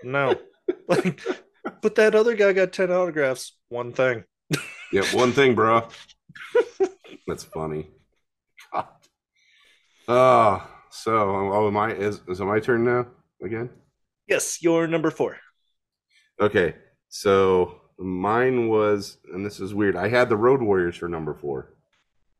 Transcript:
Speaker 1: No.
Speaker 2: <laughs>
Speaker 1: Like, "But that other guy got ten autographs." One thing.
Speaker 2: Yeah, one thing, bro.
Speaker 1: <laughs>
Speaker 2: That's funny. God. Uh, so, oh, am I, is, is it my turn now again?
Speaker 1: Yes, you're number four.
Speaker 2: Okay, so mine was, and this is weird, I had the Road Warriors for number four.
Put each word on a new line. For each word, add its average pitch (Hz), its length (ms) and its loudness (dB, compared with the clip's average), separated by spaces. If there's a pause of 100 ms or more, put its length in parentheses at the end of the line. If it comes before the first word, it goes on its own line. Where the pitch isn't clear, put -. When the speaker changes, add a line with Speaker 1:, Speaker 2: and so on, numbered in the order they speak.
Speaker 1:
No. 135 360 -2 (240)
Speaker 2:
<laughs> - 240 -8
Speaker 1:
Like, - 340 0 (640)
"But 214 120 0
that 214 200 4
other 226 200 2
guy 202 180 4
got 185 200 0
ten 190 180 -2
autographs." 151 640 -2 (140)
One 120 240 -8
thing. 127 300 0 (680)
Speaker 2:
Yeah, 95 120 2 (120)
one 120 180 4
thing, 131 200 6
bro. 113 340 4 (680)
Speaker 1:
<laughs> - 720 -4
Speaker 2:
That's 85 160 -10
funny. 78 420 -8 (880)
God. - 140 -6 (1200)
Uh, 117 540 4 (280)
so, - 240 -4 (400)
oh, 107 140 2
am 104 100 -2
I, 107 160 -2
is, 98 340 -4
is 92 140 -8
it 95 40 -2
my 107 140 0
turn 117 240 0
now 123 220 0 (380)
again? 113 260 -8 (580)
Speaker 1:
Yes, - 360 -4
you're 165 240 2
number 160 240 -2
four. 113 260 -4 (1040)
Speaker 2:
Okay, 101 340 2 (320)
so 95 720 2 (160)
mine 113 680 -2
was, 104 520 0 (120)
and 95 140 -8
this 101 140 -12
is 98 140 -10
weird, 101 220 0
I 92 140 -2
had 120 180 2
the 113 80 2
Road 123 260 2
Warriors 92 360 0
for 87 100 -10
number 80 280 -8
four. 69 400 -10 (640)